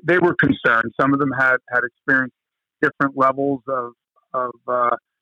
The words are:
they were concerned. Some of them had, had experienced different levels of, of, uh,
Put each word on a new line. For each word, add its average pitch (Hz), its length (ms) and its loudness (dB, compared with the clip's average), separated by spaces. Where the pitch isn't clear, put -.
they 175 140 2
were 170 160 2
concerned. 117 680 0
Some 139 140 2
of 139 60 0
them 135 180 -2
had, 131 200 2
had 123 140 -2
experienced 131 520 -2
different 139 340 -2
levels 135 520 0
of, 123 240 -6
of, 127 180 -4
uh, 120 280 0